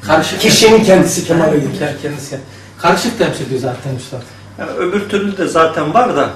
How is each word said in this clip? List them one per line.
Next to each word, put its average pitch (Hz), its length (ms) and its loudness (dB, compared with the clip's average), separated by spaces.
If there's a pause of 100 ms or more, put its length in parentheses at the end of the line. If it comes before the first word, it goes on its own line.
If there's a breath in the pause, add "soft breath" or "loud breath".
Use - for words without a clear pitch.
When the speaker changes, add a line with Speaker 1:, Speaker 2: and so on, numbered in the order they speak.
Speaker 1:
Karışık - 320 0
Speaker 2:
Kişinin - 320 4
Speaker 1:
temsil. 220 140 6
Speaker 2:
kendisi 185 400 4
kemale 160 340 2
gidilir. - 200 -4
Speaker 1:
Ke-, 147 220 -6
kendisi. 143 380 -10 (380 loud breath)
Karışık 185 400 0
temsil 147 320 -2
diyor 127 120 -4
zaten 127 340 -6
üstad. 123 260 -12 (380 loud breath)
Speaker 3:
Yani 127 120 -8
öbür 190 380 -4
türlü 202 280 -2
de 165 100 -2
zaten 160 460 0
var 240 220 2
da 139 200 0